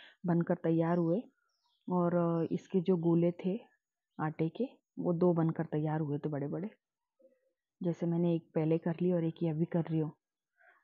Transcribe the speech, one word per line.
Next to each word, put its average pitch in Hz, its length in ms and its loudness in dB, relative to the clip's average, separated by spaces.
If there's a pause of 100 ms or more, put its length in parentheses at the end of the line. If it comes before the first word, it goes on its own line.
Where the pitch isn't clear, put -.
(260)
बनकर 170 280 2
तैयार 165 440 0
हुए। 170 240 2 (680)
और, 175 240 2
अ, 170 400 0
इसके - 260 -2
जो 185 160 2
गोले 170 360 2
थे 190 440 -6 (440)
आटे 156 280 -2
के, 233 200 -6 (300)
वो 175 140 -2
दो 175 200 2
बनकर 165 340 0
तैयार 156 340 -2
हुए 147 180 -4
थे 151 100 -6
बड़े-बड़े। 156 420 -6 (1120)
जैसे 170 240 -2
मैंने 170 280 2
एक - 200 -6
पहले 160 240 2
कर 165 240 -4
ली 180 100 2
और 170 120 0
एक 165 180 -2
ये 165 80 0
अभी 156 140 0
कर 165 200 0
रही 160 160 -2
हूँ। 151 100 -2 (720)